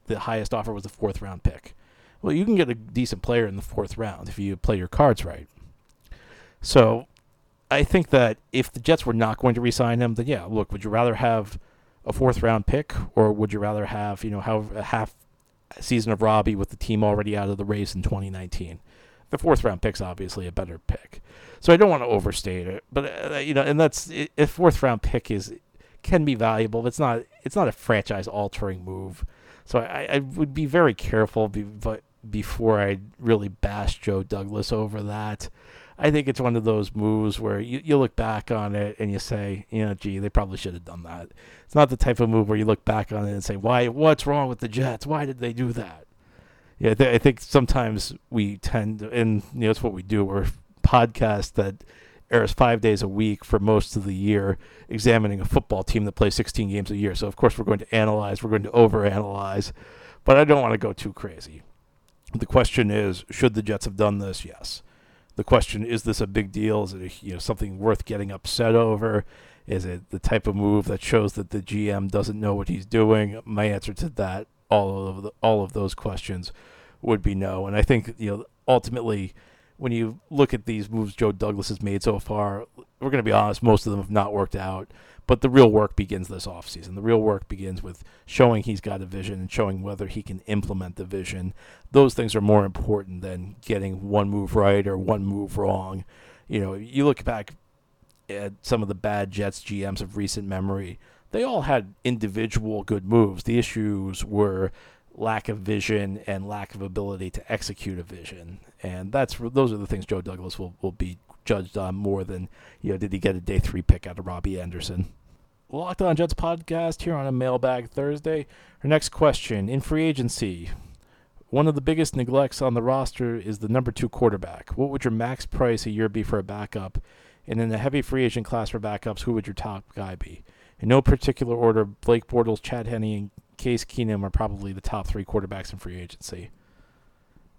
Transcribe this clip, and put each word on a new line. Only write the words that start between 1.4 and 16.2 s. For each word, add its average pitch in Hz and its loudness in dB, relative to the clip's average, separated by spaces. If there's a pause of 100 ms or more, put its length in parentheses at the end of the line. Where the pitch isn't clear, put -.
pick. - -4 (460)
Well, 180 0
you 180 2
can 220 4
get 156 4
a 120 -2
decent 113 -4
player 120 2
in 98 -6
the 98 -8
fourth - -6
round 98 -8
if - -10
you 98 -4
play 107 0
your 90 -4
cards 139 4
right. - -12 (1120)
So 113 6 (600)
I 143 4
think 175 4
that 120 6 (140)
if - 0
the - -14
Jets 156 2
were 117 0
not 110 0
going 123 2
to 120 -2
re-sign 120 2
him, 117 2
then 120 -2
yeah, 104 -4
look, 107 -2
would 98 -8
you 107 -6
rather 117 2
have 110 0 (460)
a 117 -4
fourth 127 2
round 113 2
pick, - 0 (220)
or 107 6
would 104 0
you 104 -4
rather 104 -2
have, 104 -6
you 107 -6
know, 101 -4
how, 107 -2 (100)
a 104 -6
half 110 -4 (640)
season 113 0
of 101 0